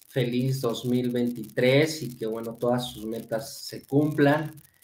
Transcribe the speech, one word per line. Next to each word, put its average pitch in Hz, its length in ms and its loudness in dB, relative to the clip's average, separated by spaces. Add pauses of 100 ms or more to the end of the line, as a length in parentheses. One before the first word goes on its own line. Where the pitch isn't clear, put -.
(120)
feliz 123 480 0
dos 117 260 -4
mil 123 260 0
veintitrés 123 880 2
y - 160 -8
que, 113 80 -6
bueno, 113 300 -6
todas 123 360 0
sus 107 140 -12
metas 110 540 -6
se - 260 -14
cumplan. 151 760 2 (240)